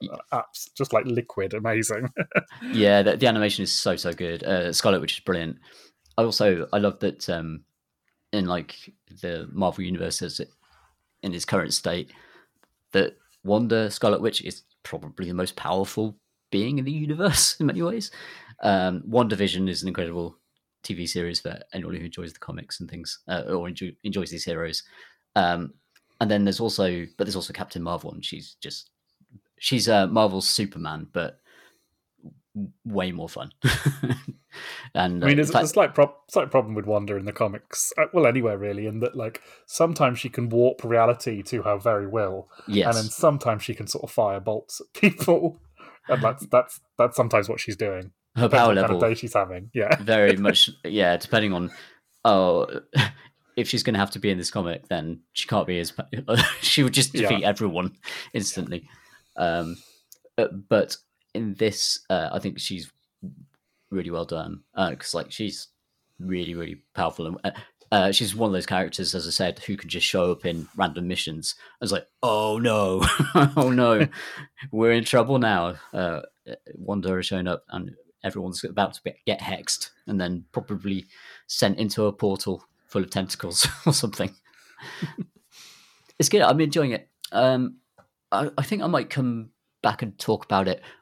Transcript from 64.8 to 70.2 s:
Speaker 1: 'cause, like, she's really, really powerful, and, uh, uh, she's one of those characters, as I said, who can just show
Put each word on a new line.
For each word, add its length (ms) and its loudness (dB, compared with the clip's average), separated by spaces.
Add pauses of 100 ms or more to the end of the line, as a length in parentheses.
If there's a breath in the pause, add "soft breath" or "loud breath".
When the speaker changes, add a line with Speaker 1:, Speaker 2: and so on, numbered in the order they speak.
Speaker 1:
'cause, 180 -10
like, 180 -6
she's 360 -8 (520)
really, 360 -4
really 260 -10 (140)
powerful, 320 -2
and, 160 -8
uh, 80 -2 (400 loud breath)
uh, 200 4
she's 240 0
one 140 2
of 40 2
those 120 -2
characters, 480 -2
as 140 -6
I 20 -6
said, 300 -2
who 180 -6
can 120 -14
just 180 -2
show 240 2